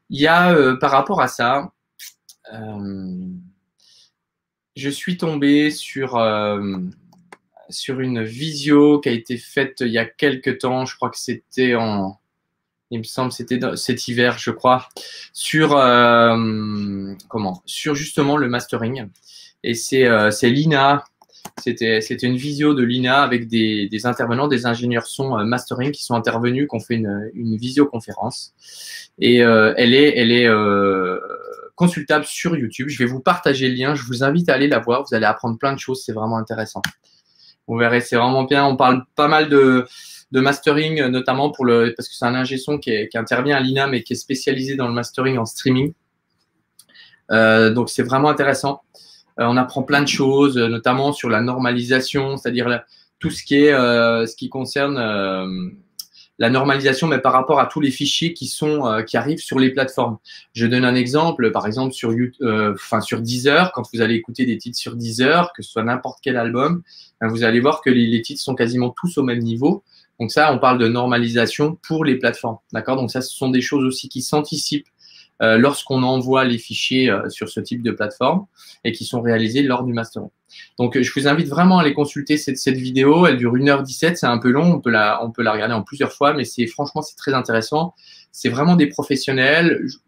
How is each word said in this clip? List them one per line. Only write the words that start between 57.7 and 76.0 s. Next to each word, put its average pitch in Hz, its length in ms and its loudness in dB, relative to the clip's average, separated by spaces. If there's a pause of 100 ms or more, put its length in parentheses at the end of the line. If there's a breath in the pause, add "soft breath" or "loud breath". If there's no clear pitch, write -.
les 143 120 0
fichiers 165 420 -2
qui 127 140 -12
sont, 151 380 -2
euh, 110 180 0
qui 110 120 -6
arrivent 135 240 -2
sur - 180 -6
les 131 120 4
plateformes. 127 480 -2 (360 loud breath)
Je 117 140 0
donne 127 160 2
un 123 120 2
exemple, 127 560 2
par 101 140 -2
exemple 131 280 -4
sur 117 180 -4
You-, 123 300 -2
euh, 107 320 0
enfin, 107 260 -4
sur 113 220 -4
Deezer, 139 500 2
quand 120 120 -6 (100)
vous 117 80 -2
allez 113 140 2
écouter 117 300 -4
des 117 120 0
titres 120 200 -10
sur 117 200 -10
Deezer, 127 560 0
que 101 100 -14
ce - 80 -18
soit 110 120 -2
n'importe 123 380 -4
quel 127 140 -2
album, 127 480 -2 (380 loud breath)
ben, 113 80 -2
vous 113 140 -2
allez 117 180 4
voir 147 200 2
que - 80 0
les, 127 180 4
les 113 140 2
titres 143 200 -10
sont 139 120 -4
quasiment 123 360 -2
tous - 280 -6
au 147 60 2
même 120 160 -2
niveau. 120 460 0 (340 soft breath)
Donc 117 120 -4
ça, 151 220 2
on 120 60 -2
parle 127 180 4
de 117 120 2
normalisation 120 880 0 (100)
pour 156 160 -2
les 139 120 2
plateformes, 117 420 -4 (160)
d'accord ? 127 240 -4
Donc 123 140 -4
ça, 127 100 -4
ce - 120 -8
sont 131 160 -2
des 127 120 2
choses 131 240 -2
aussi 131 240 -4
qui 127 120 -10
s'anticipent 151 640 -4 (540 soft breath)
euh, 110 160 6
lorsqu'on 135 460 2